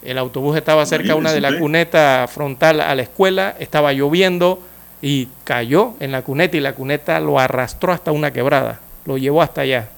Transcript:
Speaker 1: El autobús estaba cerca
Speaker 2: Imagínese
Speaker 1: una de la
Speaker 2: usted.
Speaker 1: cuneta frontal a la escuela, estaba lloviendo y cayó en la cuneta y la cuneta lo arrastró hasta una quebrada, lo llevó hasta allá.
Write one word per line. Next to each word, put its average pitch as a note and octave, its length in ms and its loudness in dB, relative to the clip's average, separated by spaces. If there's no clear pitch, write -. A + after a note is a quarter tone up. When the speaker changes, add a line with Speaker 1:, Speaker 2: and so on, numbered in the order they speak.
Speaker 1:
El C3 140 -6
autobús C3 400 -2
estaba D#3 280 2
cerca D#3 280 0
Speaker 2:
Imagínese D#3 60 2
Speaker 1:
una D#3+ 120 0
de D3+ 100 0
la C#3 60 0
Speaker 2:
usted. C#3+ 140 0
Speaker 1:
cuneta D3+ 680 2
frontal D3 500 0
a D3+ 120 0
la C3+ 80 -2
escuela, F#3+ 580 0
estaba D3 340 0
lloviendo F3 680 2
y C#3 280 -2
cayó C#3+ 560 0
en C3+ 120 -6
la C3 100 -4
cuneta D3+ 360 -2
y - 20 2
la C#3 140 -2
cuneta D3 460 -4
lo D3 200 0
arrastró B2+ 540 0
hasta D#3+ 180 -4
una D3+ 200 -2
quebrada, B2+ 500 0
lo C#3 120 -4
llevó C#3 240 2
hasta D3+ 200 -2
allá. B2+ 360 -2